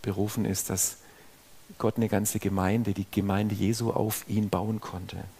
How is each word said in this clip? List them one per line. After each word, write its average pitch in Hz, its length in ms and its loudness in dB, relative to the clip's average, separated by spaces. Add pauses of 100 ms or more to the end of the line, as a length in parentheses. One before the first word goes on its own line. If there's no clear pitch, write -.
berufen 101 440 -2
ist, - 260 -2
dass - 260 -2 (800)
Gott - 200 2
eine 113 120 2
ganze 104 300 2
Gemeinde, 98 540 2
die 95 180 -2
Gemeinde 101 420 2
Jesu, 113 380 0
auf - 360 0
ihn 107 220 0
bauen 104 320 0
konnte. - 360 -10 (220)